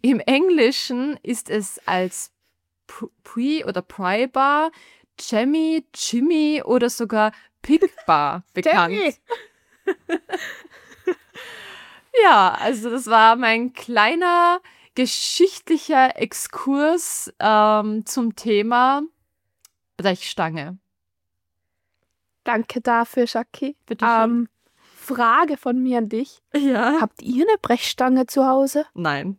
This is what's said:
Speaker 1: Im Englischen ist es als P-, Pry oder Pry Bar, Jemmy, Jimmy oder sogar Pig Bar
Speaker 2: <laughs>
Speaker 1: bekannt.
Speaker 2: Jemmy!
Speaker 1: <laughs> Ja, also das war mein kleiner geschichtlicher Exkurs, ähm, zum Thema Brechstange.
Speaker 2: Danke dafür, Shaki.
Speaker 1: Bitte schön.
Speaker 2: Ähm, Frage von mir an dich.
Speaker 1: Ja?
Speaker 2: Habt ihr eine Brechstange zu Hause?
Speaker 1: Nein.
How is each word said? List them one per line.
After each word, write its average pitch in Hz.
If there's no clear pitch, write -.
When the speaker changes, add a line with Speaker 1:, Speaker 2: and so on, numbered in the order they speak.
Speaker 1:
Im 247
Englischen 269
ist -
es 202
als 185
P-, -
Pry 285
oder 180
Pry 202
Bar, 285
Jemmy, 311
Jimmy 302
oder 247
sogar 214
Pig 320
Bar 156
Speaker 2:
<laughs> -
Speaker 1:
bekannt. 185
Speaker 2:
Jemmy! 370
Speaker 1:
<laughs> -
Ja, 214
also 226
das 240
war 226
mein 240
kleiner 349
geschichtlicher 277
Exkurs, -
ähm, 214
zum 233
Thema 240
Brechstange. 180
Speaker 2:
Danke 226
dafür, 233
Shaki. 262
Speaker 1:
Bitte 226
schön. 233
Speaker 2:
Ähm, 233
Frage 262
von 254
mir 254
an 220
dich. 226
Speaker 1:
Ja? 277
Speaker 2:
Habt -
ihr 262
eine 427
Brechstange 254
zu 269
Hause? 269
Speaker 1:
Nein. 160